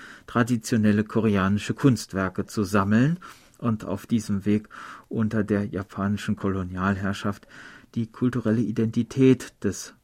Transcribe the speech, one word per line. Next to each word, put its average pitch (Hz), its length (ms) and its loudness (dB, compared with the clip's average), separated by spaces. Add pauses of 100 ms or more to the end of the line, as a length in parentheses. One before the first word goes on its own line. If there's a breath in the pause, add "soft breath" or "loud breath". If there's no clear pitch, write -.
(280 loud breath)
traditionelle 110 720 2
koreanische 104 720 0
Kunstwerke 95 720 0
zu - 160 -2
sammeln 104 560 2 (400 loud breath)
und 110 260 -2
auf 95 220 -6
diesem 104 380 -2
Weg 107 240 0 (400 loud breath)
unter 110 340 0
der 101 220 0
japanischen 101 720 -4
Kolonialherrschaft 98 1120 -2 (480 loud breath)
die 113 100 -2
kulturelle 120 540 0
Identität 117 920 2 (120)
des - 400 -6